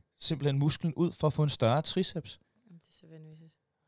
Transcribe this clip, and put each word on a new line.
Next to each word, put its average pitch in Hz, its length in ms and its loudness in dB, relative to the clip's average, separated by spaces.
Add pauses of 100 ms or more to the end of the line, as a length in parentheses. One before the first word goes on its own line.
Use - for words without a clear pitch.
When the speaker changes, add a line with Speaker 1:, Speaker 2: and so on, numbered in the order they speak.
(200)
Speaker 1:
simpelthen 139 380 0
musklen 151 360 0
ud 170 180 2
for - 140 -2
at 143 60 2
få 151 100 0
en 147 60 2
større 127 340 2
triceps. - 580 -4 (260)
Speaker 2:
Jamen, 170 120 -20
det - 100 -20
er - 40 -20
så - 180 -20
vanvittigt. 160 440 -20 (340)